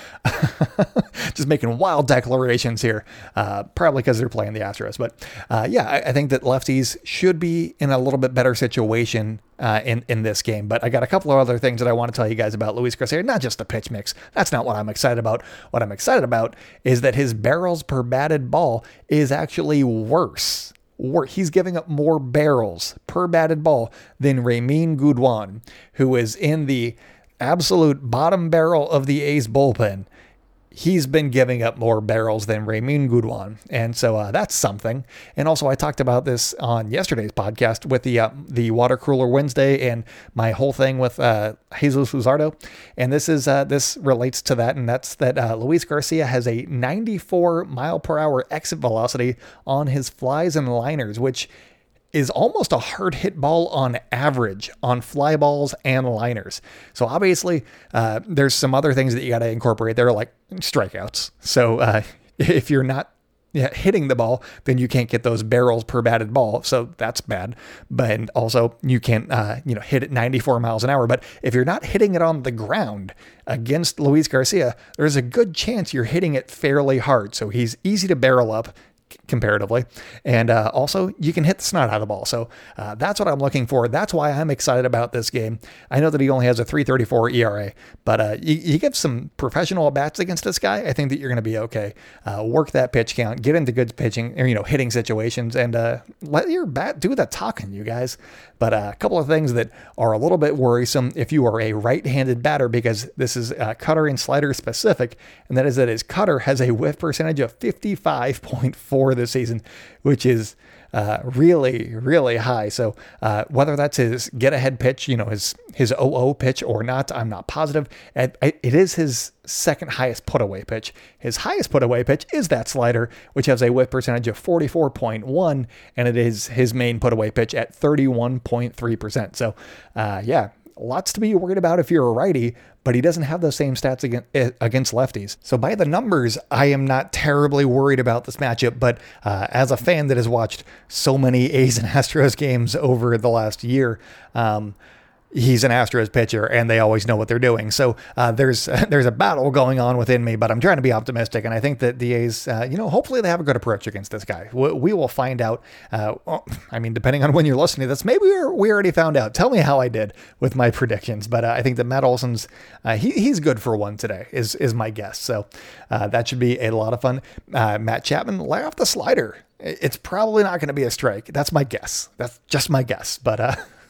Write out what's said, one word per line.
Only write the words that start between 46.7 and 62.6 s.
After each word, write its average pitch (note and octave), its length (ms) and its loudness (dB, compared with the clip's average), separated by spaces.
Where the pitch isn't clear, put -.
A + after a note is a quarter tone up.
mile D3 380 -4
per D3+ 180 -2
hour D3 320 0
exit D#3 280 -6
velocity A#2+ 580 -2
on C#3 220 0
his C3+ 220 -2
flies D3+ 480 -2
and C3+ 100 -2
liners, A#2+ 540 -4
which C3 260 -2
is C3+ 160 2
almost - 420 0
a C#3+ 60 2
hard - 360 -4
hit G3 280 -4
ball E3 280 2
on C3 300 -2
average B2 600 -2
on B2 200 0
fly D3 340 0
balls D3 480 0
and C3 260 0
liners. A2 520 -4
So B2 120 0
obviously, F3 600 0
uh, A2 320 0
there's C#3 280 2
some C3 200 0
other C#3 200 2
things C3 220 2
that B2+ 80 -6
you B2 80 -4
gotta A#2 180 0
incorporate A2+ 480 0
there, B2 160 6
like G#2+ 200 -2
strikeouts. G#2+ 800 -4
So, A#2 380 2
uh, G#2+ 240 2
<laughs> - 180 -20
if D#3 340 2